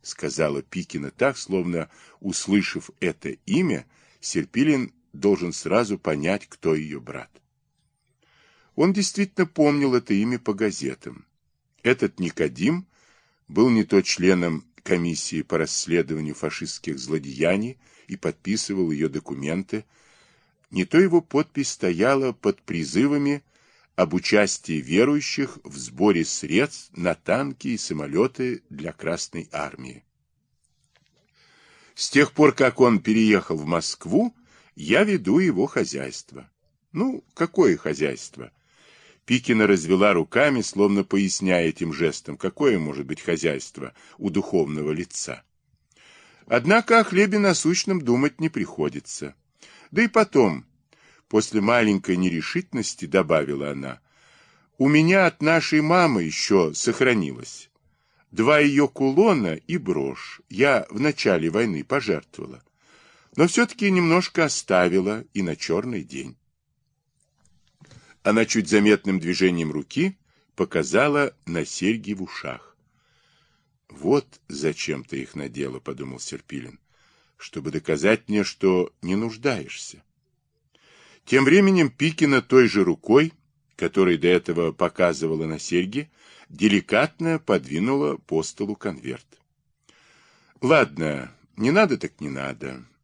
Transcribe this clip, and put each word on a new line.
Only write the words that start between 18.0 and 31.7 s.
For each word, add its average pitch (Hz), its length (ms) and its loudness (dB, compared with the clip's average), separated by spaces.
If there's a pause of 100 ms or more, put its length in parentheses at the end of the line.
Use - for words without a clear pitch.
и 92 80 -10
подписывал 95 720 -4
её 78 180 -2
документы, 76 760 -6 (840)
не - 140 -2
то 165 140 2
его 175 220 4
подпись 147 500 -4
стояла 120 640 0
под - 300 -4
призывами – 139 840 -2 (560)
об - 140 0
участии 90 680 0
верующих 127 840 0
в 71 140 -18
сборе 87 480 0
средств - 720 -4
на 87 180 -2
танки 131 540 -4
и 120 80 -4
самолёты 104 920 -4
для 80 220 -12
Красной - 600 -8
Армии. 64 520 -12 (1900)